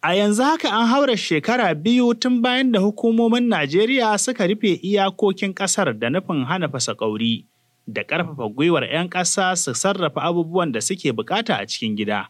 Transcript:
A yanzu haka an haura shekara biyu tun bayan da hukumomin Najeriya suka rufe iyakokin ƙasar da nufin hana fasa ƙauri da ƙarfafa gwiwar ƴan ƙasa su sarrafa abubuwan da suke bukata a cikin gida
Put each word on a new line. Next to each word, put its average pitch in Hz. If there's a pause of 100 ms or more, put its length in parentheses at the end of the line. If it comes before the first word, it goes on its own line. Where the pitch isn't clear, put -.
A 165
yanzu 208
haka 311
an 226
haura 269
shekara 185
biyu 233
tun 247
bayan 254
da 202
hukumomin 226
Najeriya 214
suka 226
rufe 202
iyakokin 196
ƙasar 185
da 117
nufin 160
hana 165
fasa 127
ƙauri 110 (440)
da 107
ƙarfafa 147
gwiwar 151
ƴan 165
ƙasa 185
su 143
sarrafa 190
abubuwan 170
da 113
suke 165
bukata 175
a 101
cikin 110
gida 104